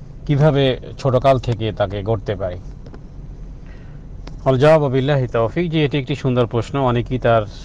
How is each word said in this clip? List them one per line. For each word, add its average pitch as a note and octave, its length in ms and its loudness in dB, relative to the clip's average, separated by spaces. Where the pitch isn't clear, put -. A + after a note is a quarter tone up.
কিভাবে C#3 540 4
ছোটকাল C3 400 4
থেকে A2 340 -2
তাকে G2+ 300 -2
গড়তে G#2+ 320 -2
পারি? F2+ 220 -6
আল C3+ 140 2
জবাব D3+ 260 8
বিল্লাহি C3 420 2
তৌফিক। A#2+ 440 0
জি, D#3 140 2
এটি D3 140 0
একটি C3+ 160 -4
সুন্দর B2 320 2
প্রশ্ন। B2 340 -2
অনেকেই B2 380 0
তার A2+ 240 4